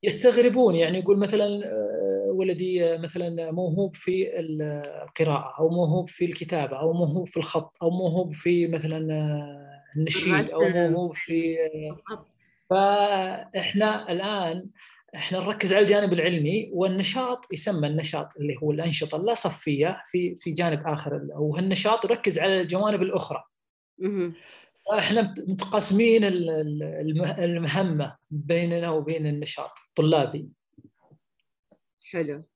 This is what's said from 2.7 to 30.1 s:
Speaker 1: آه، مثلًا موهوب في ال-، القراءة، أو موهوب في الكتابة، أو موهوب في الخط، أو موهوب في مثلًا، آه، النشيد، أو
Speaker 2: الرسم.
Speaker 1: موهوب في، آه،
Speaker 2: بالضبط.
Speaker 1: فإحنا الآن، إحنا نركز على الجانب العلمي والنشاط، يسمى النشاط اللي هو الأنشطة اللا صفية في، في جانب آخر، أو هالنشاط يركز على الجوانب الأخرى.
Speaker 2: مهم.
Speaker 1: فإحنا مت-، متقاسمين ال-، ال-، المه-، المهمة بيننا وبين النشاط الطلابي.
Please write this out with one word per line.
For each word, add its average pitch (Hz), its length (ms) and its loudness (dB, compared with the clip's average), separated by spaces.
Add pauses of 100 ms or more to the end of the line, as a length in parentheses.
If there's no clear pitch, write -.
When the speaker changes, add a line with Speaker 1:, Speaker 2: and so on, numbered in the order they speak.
Speaker 1:
آه، 165 40 -4
مثلًا 170 540 -6
موهوب 180 440 -2
في 185 440 -2
ال-، 156 220 -6 (460)
القراءة، 143 520 -2
أو 160 100 4
موهوب 175 400 2
في - 160 -4
الكتابة، 151 540 -4
أو 160 140 0
موهوب 170 340 0
في - 100 -6
الخط، - 440 -4
أو 170 80 2
موهوب 180 440 0
في 175 340 2
مثلًا، 156 460 -2
آه، 151 720 -6 (140)
النشيد، 175 360 0 (160)
أو 160 120 0
Speaker 2:
الرسم. 175 300 4
Speaker 1:
موهوب 170 240 -2
في، 165 440 -2
آه، 156 360 -4
Speaker 2:
بالضبط. - 320 -16 (420)
Speaker 1:
فإحنا 202 1400 0
الآن، 185 580 -4 (460)
إحنا - 240 -4
نركز 196 340 0
على 202 80 6
الجانب 202 320 6
العلمي 170 600 0
والنشاط، 196 800 -2
يسمى 156 340 -2
النشاط 151 500 -4
اللي 147 260 -4
هو 151 80 0
الأنشطة 156 440 -2
اللا 196 180 0
صفية 170 720 -2
في، 180 300 -2
في - 160 -8
جانب 156 360 -2
آخر، 143 480 -4
أو 151 200 0
هالنشاط 190 500 0
يركز 208 340 0
على 190 220 2
الجوانب 190 400 0
الأخرى. 180 420 -4 (540)
Speaker 2:
مهم. 185 360 -2 (580)
Speaker 1:
فإحنا 214 300 2
مت-، - 280 -2
متقاسمين 214 760 4
ال-، 180 260 2
ال-، 151 340 -2
المه-، 156 560 -2
المهمة 165 760 0 (160)
بيننا 170 580 -2
وبين 156 380 -2
النشاط 147 440 -6 (180)
الطلابي. 156 580 2 (1600)